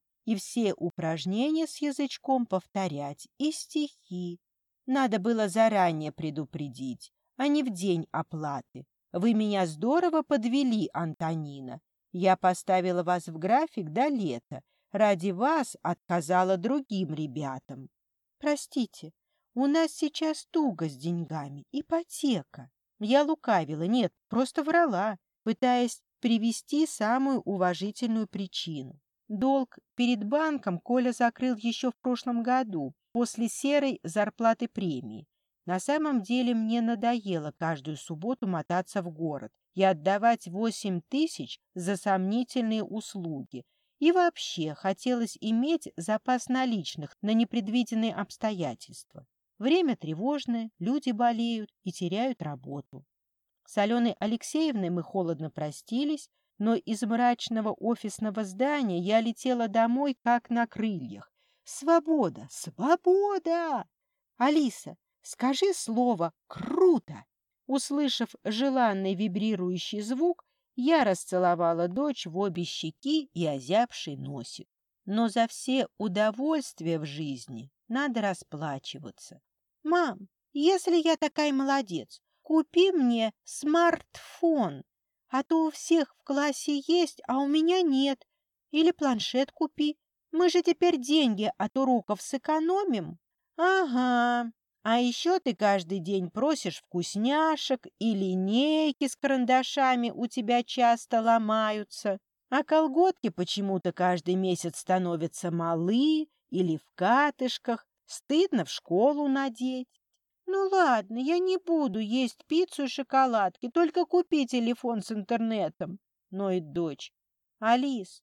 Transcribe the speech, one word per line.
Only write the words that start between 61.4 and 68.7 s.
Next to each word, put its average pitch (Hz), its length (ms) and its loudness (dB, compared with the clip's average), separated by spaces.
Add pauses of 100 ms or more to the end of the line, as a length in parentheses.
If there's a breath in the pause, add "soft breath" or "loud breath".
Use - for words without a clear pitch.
"Свобода! 294 840 2
Свобода!" 339 1400 0 (520)
"Алиса, 269 600 0 (240)
скажи 277 540 0
слово 226 580 0 (140)
"круто"!" - 760 2 (440)
Услышав 269 640 -2 (100)
желанный 220 720 0